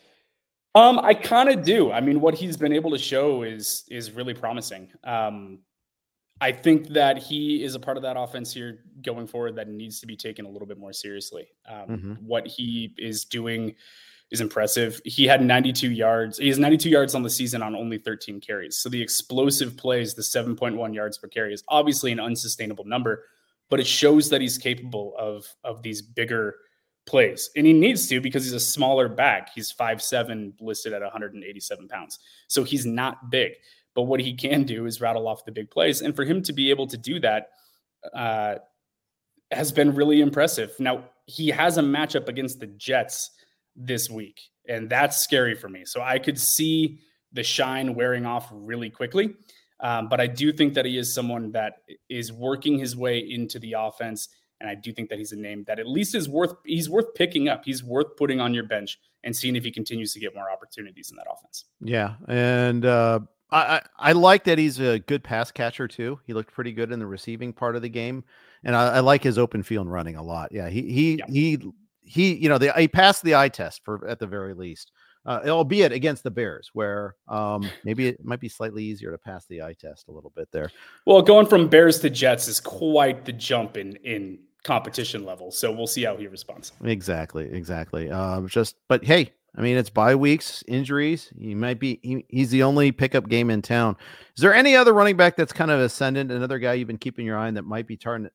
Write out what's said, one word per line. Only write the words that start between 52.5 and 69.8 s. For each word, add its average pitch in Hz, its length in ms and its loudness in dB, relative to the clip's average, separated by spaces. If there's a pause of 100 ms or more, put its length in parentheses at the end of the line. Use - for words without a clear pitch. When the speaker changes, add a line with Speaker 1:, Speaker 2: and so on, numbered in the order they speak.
Speaker 1:
his 123 200 -6
way 120 220 -2
into 117 400 -8
the 113 180 -10
offense. 110 500 -8 (320)
And 107 100 -12
I 104 60 -8
do 104 160 -14
think 110 160 -10
that 104 120 -8
he's 107 120 -12
a 104 80 -14
name 104 280 -12
that 107 120 -6
at 113 80 -8
least 190 280 -2
is 170 120 -2
worth, 170 260 -2 (120)
he's 165 240 -4
worth 226 240 0
picking 160 340 0
up. 127 160 -2
He's 127 180 -6
worth 127 360 -2
putting 135 240 0
on 120 120 0
your 117 120 -2
bench 104 340 -8 (240)
and 120 100 -8
seeing 127 220 -2
if 120 80 -4
he 117 80 -8
continues 113 400 -8
to 107 80 -10
get 98 160 -10
more 98 160 -10
opportunities - 600 -16
in - 40 -20
that - 160 -18
offense. - 320 -18 (160)
Speaker 2:
Yeah. 110 360 -2 (120)
And, 123 580 2
uh, 113 360 4 (300)
I, 156 60 4
I, 156 240 2 (180)
I 143 140 2
like 185 320 8
that 165 120 4
he's 147 220 0
a 123 200 2
good 143 240 -4
pass 117 280 -4
catcher 120 360 -4
too. 123 380 -8
He 120 80 -10
looked 110 200 -8
pretty 120 180 -8
good 113 200 -4
in 120 80 -8
the 107 60 -8
receiving 113 480 -10
part 120 220 -4
of 120 60 -6
the 120 80 -8
game. 120 340 -8 (400)
And 120 120 0
I, 120 200 4
I 131 40 6
like 135 240 6
his 120 140 2
open 113 260 0
field 101 240 -4